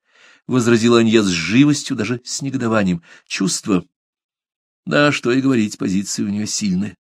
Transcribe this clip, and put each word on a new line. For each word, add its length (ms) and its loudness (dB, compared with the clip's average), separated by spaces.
возразила 500 4
Анья 240 4
с 60 2
живостью, 680 0
даже 280 -4
с 180 -10
негодованием. 600 -2
«Чувства?» 560 -2
Да, 280 2
что 180 -4
и 100 2
говорить, 380 0
позиция 480 -4
у 20 -6
нее 180 -4
сильная. 500 -4